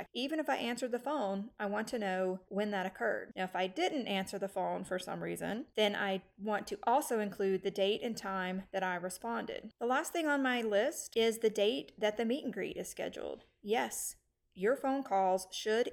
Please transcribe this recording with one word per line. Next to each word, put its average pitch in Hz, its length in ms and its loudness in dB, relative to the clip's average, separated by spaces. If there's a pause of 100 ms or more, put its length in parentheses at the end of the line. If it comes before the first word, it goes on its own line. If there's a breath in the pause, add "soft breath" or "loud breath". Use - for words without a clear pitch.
(140)
Even 277 260 -2
if 285 100 -2
I 262 80 2
answered 240 340 -2
the 240 80 -2
phone, 220 500 -2 (100)
I 208 60 -2
want 208 240 -2
to 240 100 -2
know 185 400 0 (100)
when 208 220 0
that 190 140 0
occurred. - 500 -2
Now, 185 100 -2
if 180 100 -6
I 185 120 2
didn't 285 400 0
answer 196 300 -2
the 190 100 -2
phone 180 360 -2
for 185 160 -2
some 170 240 -6
reason, 170 420 -4 (100)
then 208 200 4
I 190 260 0 (160)
want 202 300 -2
to - 160 -6
also 254 360 4
include 196 440 0
the 196 80 0
date 202 320 2
and 226 120 -2
time 190 560 -2
that 190 120 0
I 180 120 0
responded. 220 840 -6
The 240 80 0
last 285 260 2
thing 330 140 2
on 285 160 4
my 247 180 2
list 226 540 2
is 226 240 4
the 220 100 4
date 208 480 2
that 214 200 2
the 233 80 2
meet 269 180 0
and 254 100 -4
greet - 240 -4
is 180 120 -6
scheduled. - 540 -6 (200)
Yes, - 520 -2 (380)
your 202 220 2
phone 269 280 0
calls 190 480 4
should 220 420 2